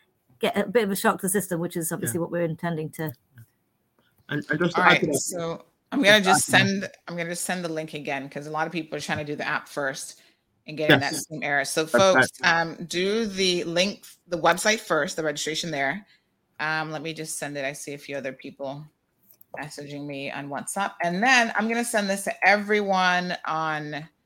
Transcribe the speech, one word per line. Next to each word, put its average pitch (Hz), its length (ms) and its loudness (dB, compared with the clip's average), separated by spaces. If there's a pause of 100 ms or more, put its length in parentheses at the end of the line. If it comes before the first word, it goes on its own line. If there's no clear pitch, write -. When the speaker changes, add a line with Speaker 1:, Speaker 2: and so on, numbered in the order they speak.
(400)
Speaker 1:
get 196 180 0
a 196 100 2
bit 220 160 2
of 196 80 0
a 196 40 0
shock 196 260 2
to 190 60 -2
the - 20 0
system, 175 300 0
which 175 180 -4
is 160 140 -2
obviously - 260 -2
Speaker 2:
Yeah. 165 40 0
Speaker 1:
what 170 100 -4
we're 170 120 0
intending 160 480 -4
to. 160 200 -6 (1160)
Speaker 2:
And, 143 200 -4
and 160 100 0
just 190 160 2
to 170 60 4
Speaker 3:
All 180 60 8
Speaker 2:
add 175 60 12
Speaker 3:
right, 190 80 6
Speaker 2:
to 185 60 4
that, 147 120 0
Speaker 3:
so 165 460 -6 (260)
I'm 269 100 0
gonna 208 180 10
Speaker 2:
just - 280 4
Speaker 3:
just - 20 -8
Speaker 2:
to - 80 4
add - 20 8
to 190 60 6
that. 196 160 0
Speaker 3:
send, - 100 -8 (160)
I'm 170 80 -8
gonna 170 140 -6
just 175 160 -6
send 180 180 -4
the 170 60 -4
link 156 240 -6
again 143 340 -6
'cause 147 200 -10
a 156 40 -10
lot 156 160 0
of 170 60 -6
people 156 240 -6
are 143 40 -6
trying 151 180 -4
to 151 40 -6
do 147 140 -6
the - 100 -4
app 151 220 -4
first 143 500 -6 (480)
and 156 80 -12
getting 151 240 4
that 143 140 -2
Speaker 2:
Yes. 147 160 -6
Speaker 3:
same 156 140 -8
error. 143 200 0
So 160 220 -2
Speaker 2:
That's 151 80 -2
right. 190 220 6
Speaker 3:
folks, 190 160 4 (120)
um, 165 440 0
do 196 400 0
the 185 360 0
link, 185 400 0 (240)
the 170 120 -4
website 185 400 4
first, 175 360 -2
the 160 80 -4
registration 156 480 -4
there. 143 340 -4 (540)
Um, 156 320 -4
let 156 120 -8
me 160 100 -6
just 156 240 -8
send 143 200 -8
it. 139 60 -4
I 139 100 -4
see 147 200 -12
a 143 40 -10
few 143 200 -10
other 135 160 -6
people 139 500 -12 (760)
messaging 143 480 -10
me 139 240 -8
on 143 180 -10
WhatsApp. 143 440 -6 (100)
And 175 180 -2
then 240 340 4
I'm 208 140 0
gonna 233 160 -2
send 202 240 0
this 196 140 -2
to 185 100 -4 (140)
everyone 190 880 2 (100)
on 151 600 -4 (180)